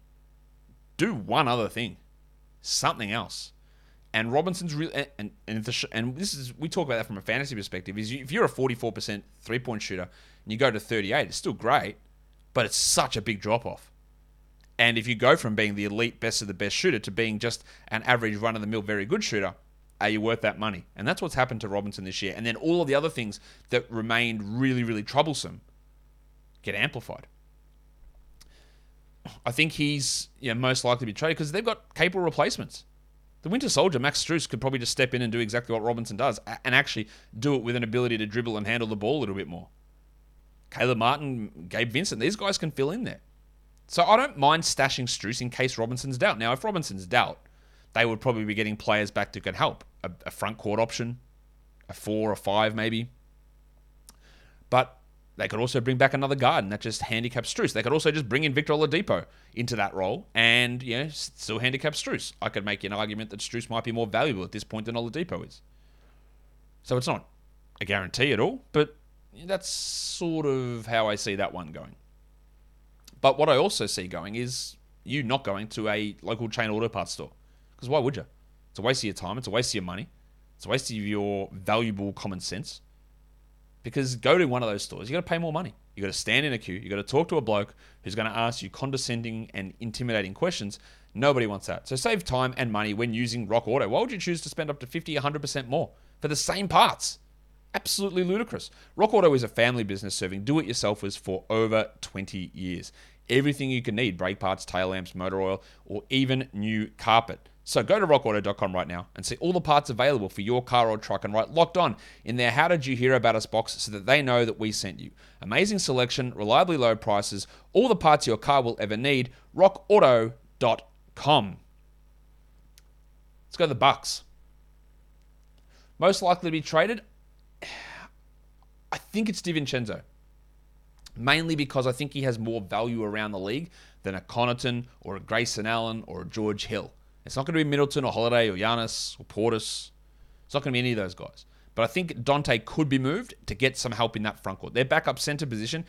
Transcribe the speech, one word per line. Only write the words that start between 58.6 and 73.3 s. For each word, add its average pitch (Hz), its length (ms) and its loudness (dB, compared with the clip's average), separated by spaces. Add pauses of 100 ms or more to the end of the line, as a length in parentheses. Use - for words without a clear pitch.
Oladipo 151 520 2 (300)
into 120 220 -4
that 101 160 0
role 101 420 -2
and, 120 480 4
you 120 140 -2
know, 143 80 -2
s-, - 300 -10
still 110 240 -4
handicap 131 340 -2
Strus. - 480 -6
I 107 80 -4
could 101 160 -6
make 101 180 -4
an 98 100 -4
argument 107 380 -4
that 104 80 -12
Strus - 300 -8
might 113 160 -4
be 117 60 -4
more 117 140 -2
valuable 110 380 0
at - 80 -10
this 104 120 -8
point 110 220 -8
than 117 100 -6
Oladipo 117 520 -6
is. - 140 -20 (1200)
So 127 120 0
it's 123 120 0
not 120 200 -4 (540)
a 104 40 -4
guarantee 101 480 0
at 104 60 2
all, 220 320 0
but - 240 2 (500)
that's 185 240 -4
sort - 760 -4
of 123 400 -2
how 113 220 2
I 104 80 2
see 101 200 -4
that 98 180 -2
one 90 180 -10
going. - 240 -14 (1300)
But 135 160 6